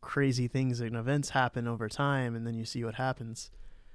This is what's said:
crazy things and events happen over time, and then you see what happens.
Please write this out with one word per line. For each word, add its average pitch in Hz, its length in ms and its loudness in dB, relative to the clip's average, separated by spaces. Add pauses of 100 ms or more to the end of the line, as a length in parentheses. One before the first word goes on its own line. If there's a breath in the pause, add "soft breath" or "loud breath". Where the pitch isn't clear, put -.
crazy 127 480 4
things 127 320 2
and 113 140 -2
events 135 340 2
happen 123 400 2
over 113 180 -2
time, 131 480 2
and 113 100 -4
then 117 80 -2
you 113 120 -4
see 117 180 -4
what 110 120 -4
happens. 127 540 -4 (460 soft breath)